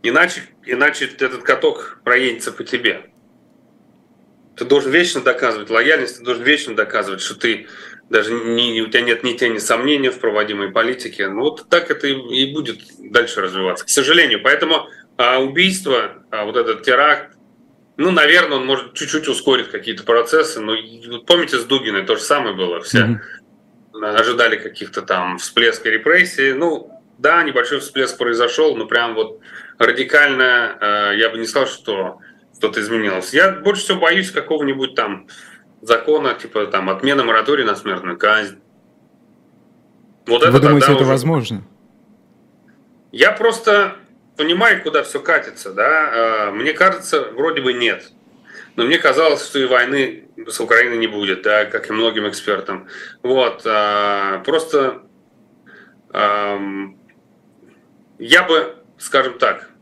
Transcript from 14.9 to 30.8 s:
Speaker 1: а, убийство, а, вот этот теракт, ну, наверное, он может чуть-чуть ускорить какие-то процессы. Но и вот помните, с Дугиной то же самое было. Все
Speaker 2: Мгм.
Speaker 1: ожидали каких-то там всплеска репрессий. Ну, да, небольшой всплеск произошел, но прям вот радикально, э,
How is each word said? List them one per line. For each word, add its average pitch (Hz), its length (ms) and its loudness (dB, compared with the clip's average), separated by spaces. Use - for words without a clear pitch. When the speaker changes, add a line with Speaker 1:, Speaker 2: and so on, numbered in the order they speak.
Speaker 1:
а, 123 220 2
убийство, 139 920 -2
а, 107 140 -4
вот 110 100 -6
этот 113 280 -2
теракт, 143 520 2
ну, 170 140 0
наверное, 156 480 4
он 127 60 -6
может 127 280 -2
чуть-чуть 151 340 -6
ускорить 127 420 0
какие-то 104 340 -8
процессы. 120 580 2
Но 107 140 -4
и 113 340 -14
вот 120 160 -12
помните, - 340 2
с 113 60 -6
Дугиной 107 400 -2
то 110 100 0
же - 60 -8
самое 127 340 0
было. 90 260 -4
Все 104 240 2
Speaker 2:
Мгм. 113 160 -2
Speaker 1:
ожидали 113 540 2
каких-то - 440 -10
там 90 360 -4
всплеска 117 520 0
репрессий. 139 640 2
Ну, 156 360 -2
да, 160 260 2
небольшой 127 360 -2
всплеск - 380 -4
произошел, 120 600 0
но 107 80 -6
прям 117 300 -2
вот 110 240 -4
радикально, 127 1000 2
э, 104 380 0